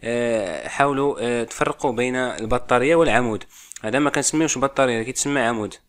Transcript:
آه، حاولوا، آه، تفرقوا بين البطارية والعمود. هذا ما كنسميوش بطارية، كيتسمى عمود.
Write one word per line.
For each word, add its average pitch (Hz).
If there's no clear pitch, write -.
آه، 113
حاولوا، 139
آه، 120
تفرقوا 143
بين 123
البطارية 123
والعمود. 120
هذا 110
ما 147
كنسميوش 147
بطارية، 127
كيتسمى 135
عمود. 113